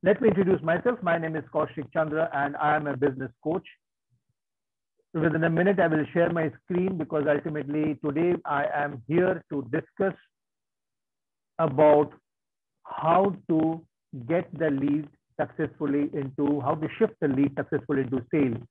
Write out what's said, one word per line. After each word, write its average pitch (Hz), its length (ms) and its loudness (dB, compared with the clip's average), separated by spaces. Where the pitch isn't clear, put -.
let 190 200 4
me 226 60 6
introduce 190 340 2
myself. 175 400 0
My 170 160 2
name 160 180 -4
is 147 160 -6
Kaushik 156 400 -4
Chandra 156 400 0
and 143 240 -2
I 151 200 2
am 151 100 -2
a 143 100 -4
business 131 340 -2
coach. 175 240 -4
Within 160 320 0
a 170 60 4
minute, 180 280 2
I 175 80 4
will 156 260 2
share 170 200 2
my 160 180 -2
screen 185 340 -2
because 151 300 -2
ultimately 151 760 -2
today 165 300 0
I 143 180 -2
am 143 320 -4
here 175 460 0
to 143 180 -4
discuss 165 440 -4
about 151 520 6
how 175 520 2
to 160 380 0
get 170 220 0
the 156 120 0
lead 143 360 0
successfully 147 760 -2
into, 143 480 -2
how 139 120 0
to 156 140 -6
shift 220 220 2
the 156 80 0
lead 139 280 0
successfully 139 440 -4
into 127 320 -4
sales. 135 240 0